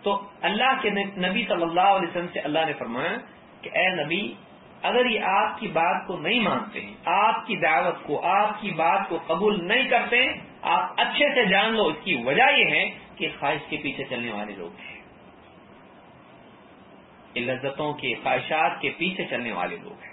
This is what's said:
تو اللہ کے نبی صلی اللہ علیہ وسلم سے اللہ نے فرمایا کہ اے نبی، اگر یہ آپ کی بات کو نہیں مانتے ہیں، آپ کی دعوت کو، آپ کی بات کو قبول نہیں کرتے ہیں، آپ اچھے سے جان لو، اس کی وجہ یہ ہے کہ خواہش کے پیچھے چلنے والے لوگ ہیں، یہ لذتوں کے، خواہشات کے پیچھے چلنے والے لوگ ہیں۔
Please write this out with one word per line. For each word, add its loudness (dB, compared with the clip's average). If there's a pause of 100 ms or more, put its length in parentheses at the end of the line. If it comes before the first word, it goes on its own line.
تو -2 (120)
اللہ 2
کے 0
نبی -2
صلی 0
اللہ 2
علیہ 4
وسلم -4
سے -4
اللہ 0
نے -2
فرمایا -4 (460)
کہ -10
اے 0
نبی، -4 (480)
اگر 2
یہ 0
آپ 0
کی -4
بات 2
کو -6
نہیں 0
مانتے -2
ہیں، -14 (100)
آپ 2
کی -2
دعوت 2
کو، -2
آپ 2
کی -6
بات 2
کو -2
قبول 2
نہیں 2
کرتے 4
ہیں، 0 (280)
آپ 0
اچھے 2
سے 4
جان 4
لو، 2
اس 0
کی 0
وجہ 4
یہ 6
ہے 0 (260)
کہ -4 (120)
خواہش -2
کے -6
پیچھے -6
چلنے -6
والے -8
لوگ -12
ہیں، -16 (2250)
یہ -4
لذتوں -4
کے، -2
خواہشات 0
کے -2
پیچھے -4
چلنے -6
والے -4
لوگ -16
ہیں۔ -16